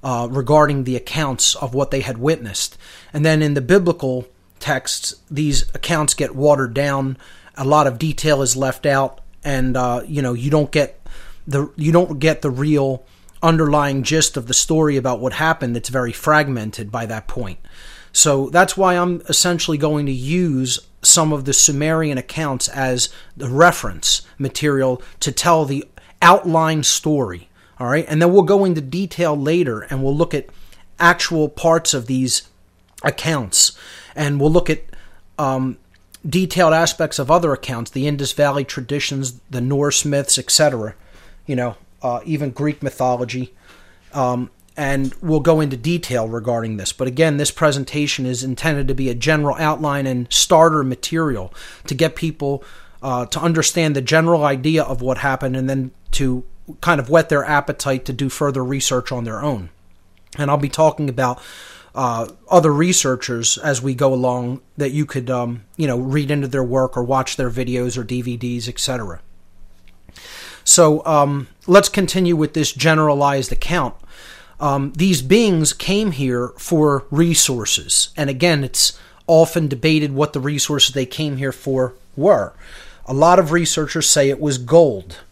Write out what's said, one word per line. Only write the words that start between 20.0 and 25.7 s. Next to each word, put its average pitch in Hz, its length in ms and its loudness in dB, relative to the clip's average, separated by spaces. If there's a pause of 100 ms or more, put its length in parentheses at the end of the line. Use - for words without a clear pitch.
to 135 60 -2
use 131 680 -2 (220)
some 156 320 4
of 139 100 -6
the 139 80 -2
Sumerian 151 640 2
accounts 135 500 -6
as 127 440 -2 (260)
the 131 140 -8
reference 131 720 2 (160)
material 135 640 -2 (180)
to 151 100 -2
tell 160 360 2
the 139 180 -6 (380)